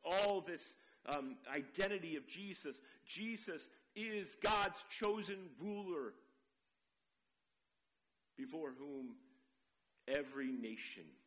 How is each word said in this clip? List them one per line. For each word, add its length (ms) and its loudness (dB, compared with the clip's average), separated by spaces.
all 380 6
this, 220 -4
um, 300 0
identity 640 2
of 100 -6
Jesus. 540 -8
Jesus 540 -4
is 320 -2
God's 360 4
chosen 640 0
ruler 540 -2
before 420 -4
whom 380 -6
every 420 2
nation 540 -4